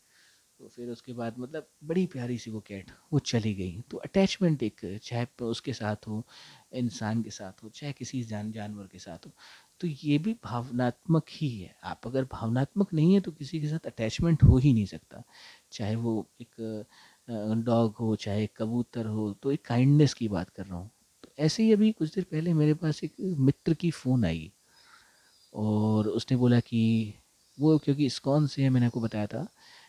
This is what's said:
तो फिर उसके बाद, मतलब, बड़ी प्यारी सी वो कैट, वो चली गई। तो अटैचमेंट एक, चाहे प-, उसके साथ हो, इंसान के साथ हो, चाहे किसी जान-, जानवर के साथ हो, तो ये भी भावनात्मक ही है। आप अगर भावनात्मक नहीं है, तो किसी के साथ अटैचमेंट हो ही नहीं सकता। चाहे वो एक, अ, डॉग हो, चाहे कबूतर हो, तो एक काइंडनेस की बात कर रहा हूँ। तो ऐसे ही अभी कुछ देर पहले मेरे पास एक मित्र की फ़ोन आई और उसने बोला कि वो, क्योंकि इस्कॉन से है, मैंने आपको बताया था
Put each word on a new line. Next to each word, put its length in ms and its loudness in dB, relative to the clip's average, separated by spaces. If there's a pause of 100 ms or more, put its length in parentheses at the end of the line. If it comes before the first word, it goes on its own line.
(600)
तो 80 -20
फिर 220 -14
उसके 240 -14
बाद, 260 -6
मतलब, 280 -10 (160)
बड़ी 220 0
प्यारी 320 -6
सी 140 -12
वो 80 -8
कैट, 320 -14 (220)
वो 60 4
चली 340 0
गई। 280 -6 (100)
तो 60 -10
अटैचमेंट 680 2
एक, 400 -6
चाहे 220 -4
प-, 180 -12
उसके 300 -6
साथ 220 -4 (120)
हो, 200 -6 (460)
इंसान 500 -4
के 60 -14
साथ 340 -16
हो, 60 -20
चाहे 240 -12
किसी 300 -10
जान-, 300 -8
जानवर 300 -12
के 160 -20
साथ 280 -18
हो, 40 -20 (480)
तो 80 -6
ये 300 0
भी 160 -4
भावनात्मक 960 -2
ही 300 -6
है। 240 -16
आप 220 -12
अगर 180 -2
भावनात्मक 680 -2
नहीं 200 4
है, 60 6
तो 120 -2
किसी 300 -8
के 60 -2
साथ 180 -6
अटैचमेंट 580 0
हो 140 10
ही 160 6
नहीं 120 2
सकता। 380 -14 (480)
चाहे 240 -4
वो 340 -2 (120)
एक, 440 -12 (440)
अ, 240 -4
डॉग 420 2
हो, 200 -2
चाहे 420 -2
कबूतर 480 -4
हो, 280 -4
तो 180 -4
एक 140 -4
काइंडनेस 480 4
की 140 -4
बात 220 -4
कर 160 -12
रहा 120 -10
हूँ। 140 -12 (320)
तो 60 -20 (100)
ऐसे 240 2
ही 100 6
अभी 180 6
कुछ 240 -4
देर 80 -2
पहले 300 -2
मेरे 200 4
पास 300 -2
एक 180 -8
मित्र 520 2
की 180 -2
फ़ोन 340 0
आई 260 -4 (1040)
और 540 2
उसने 300 0
बोला 220 6
कि 540 2 (460)
वो, 180 4
क्योंकि 280 0
इस्कॉन 420 0
से 160 -2
है, 60 4
मैंने 160 4
आपको 160 -2
बताया 260 -4
था 200 -8 (420)